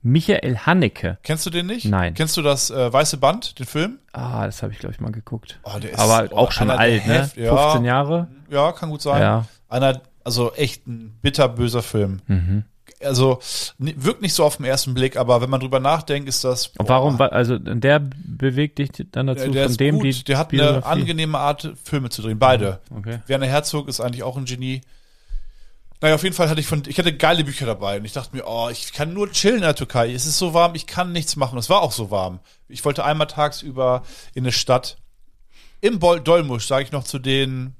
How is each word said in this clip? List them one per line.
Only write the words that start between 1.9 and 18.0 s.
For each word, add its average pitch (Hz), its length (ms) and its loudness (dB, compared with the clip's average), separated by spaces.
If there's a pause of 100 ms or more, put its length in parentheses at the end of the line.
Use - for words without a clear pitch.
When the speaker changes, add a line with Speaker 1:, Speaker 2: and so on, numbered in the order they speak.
Speaker 2:
Kennst 156 240 -2
du 170 40 -2
das, 143 280 2
äh, 123 240 0
Weiße 147 240 2
Band, 151 420 0
den 127 60 -6
Film? 196 340 -4 (140)
Speaker 1:
Ah, 120 320 -4
das 104 180 -8
hab 104 80 -6
ich, 107 80 -14
glaub - 140 -10
ich, 110 80 -10
mal 110 100 -6
geguckt. - 520 -12
Speaker 2:
Oh, 104 160 -10
der 98 120 -10
ist, - 80 -4
Speaker 1:
Aber 110 320 6
Speaker 2:
oh, - 60 -2
Speaker 1:
auch - 160 4
schon 110 180 0
Speaker 2:
einer 127 100 2
der 117 140 6
Speaker 1:
alt, 101 120 0
ne? 110 60 4 (100)
Speaker 2:
Heft-, 143 140 -6
ja. 117 200 2
Speaker 1:
Fünfzehn 147 280 4
Jahre? 143 420 0 (220)
Speaker 2:
Ja, 147 220 2
kann 170 180 -8
gut 151 120 -6
sein. 139 200 2
Speaker 1:
Ja. 107 240 2 (220)
Speaker 2:
Einer, 131 340 0 (220)
also 120 300 -2
echt - 340 -4
ein 113 340 -14
bitterböser 120 600 2
Film. 98 440 -2
Speaker 1:
Mhm. 95 360 2 (400)
Speaker 2:
Also, 131 360 2 (400)
n-, 143 180 -4
wirkt 143 240 -2
nicht 185 120 -2
so 165 120 2
auf 147 120 0
den 131 80 -8
ersten 131 280 -2
Blick, 127 240 0
aber 120 240 4
wenn 127 80 -2
man 131 100 0
drüber 131 220 0
nachdenkt, 143 480 0
ist 131 160 -2
das, 127 220 -2 (100)
Speaker 1:
Und 107 100 0
warum, 131 300 4
Speaker 2:
boah. 135 120 4
Speaker 1:
wa-, - 60 -4
also 120 240 2
der 135 400 2
bewegt 135 800 -2